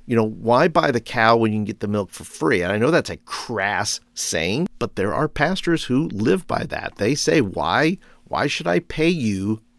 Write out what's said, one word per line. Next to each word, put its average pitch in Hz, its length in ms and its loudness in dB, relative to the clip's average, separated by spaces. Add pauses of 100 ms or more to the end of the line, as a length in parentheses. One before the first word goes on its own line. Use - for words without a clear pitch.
you 120 100 0
know, 113 100 4
"Why 117 400 2
buy 160 240 2
the 120 100 0
cow 113 360 4
when 110 160 2
you 107 60 0
can 104 80 -2
get 110 120 -8
the 107 80 -6
milk 104 240 -2
for - 140 -14
free?" 127 380 0
And 90 100 0
I 104 60 0
know 120 120 2
that's 160 200 2
a 80 80 -8
crass 101 800 -4 (140)
saying, 92 520 -2 (140)
but - 160 -4
there 98 180 -2
are 151 140 0
pastors 165 560 -2
who 139 240 0
live 131 400 0
by - 160 -2
that. - 320 -8
They 113 180 0
say, 151 280 2
"Why, 98 560 0 (260)
why 120 240 -2
should 160 180 -6
I 175 140 2
pay 160 300 0
you 110 500 -2 (180)